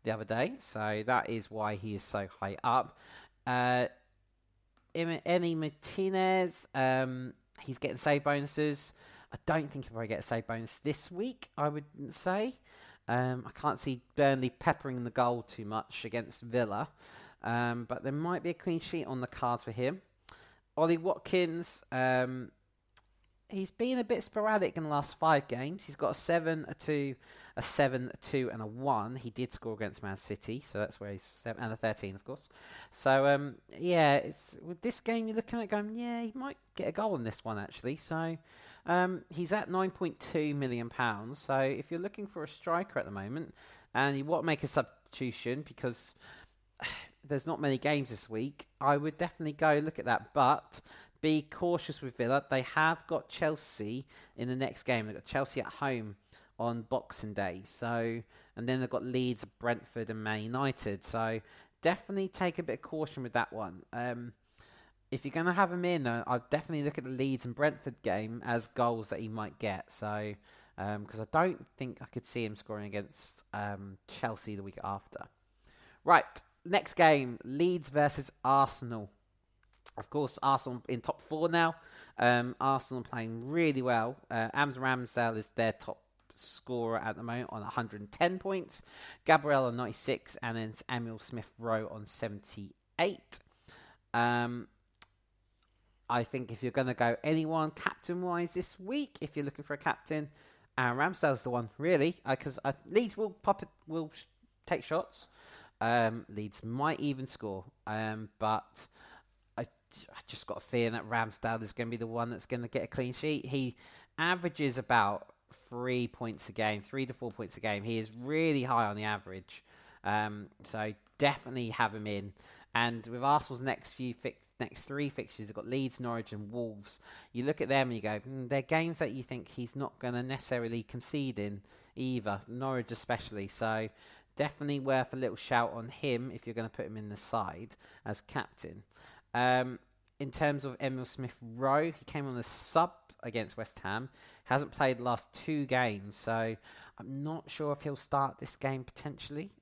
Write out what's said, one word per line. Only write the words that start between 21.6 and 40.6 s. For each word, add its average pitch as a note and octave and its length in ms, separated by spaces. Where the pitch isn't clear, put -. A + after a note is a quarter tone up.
um, B2+ 600
he's F#3+ 220
been B3+ 260
a B3 60
bit - 200
sporadic G#3+ 540
in D#3+ 60
the D3+ 60
last C#3+ 300
five D#3 280
games. C#3 380
He's C#3+ 100
got - 160
a - 20
seven, D#3+ 540
a D3+ 60
two, C#3+ 420
a - 80
seven, C3 500
a - 40
two, C3 340
and A2 100
a G#2+ 60
one. A#2+ 480
He A#2 160
did B2 200
score A2+ 220
against G#2 300
Man G2 140
City, A2 420
so - 180
that's G#2+ 220
where G2+ 120
he's G2 120
sev-, - 340
and A2+ 160
a A2 40
thirteen, G#2+ 360
of G2 100
course. - 260
So, C3+ 340
um, C#3+ 300
yeah, D#3 380
it's, - 440
with E3 200
this - 180
game, A3+ 280
you're A3 80
looking A#3 240
at G#3+ 100
going, G#3+ 280
"Yeah, A#3+ 240
he A3+ 140
might C4+ 220
get - 140
a - 20
goal G3+ 240
in B2 80
this A2 200
one, A2 140
actually." A#2+ 380
So, E3 420
um, F3+ 440
he's E3+ 220
at G#3 200
nine F#3 180
point F3 300
two D3+ 340
million A#2+ 360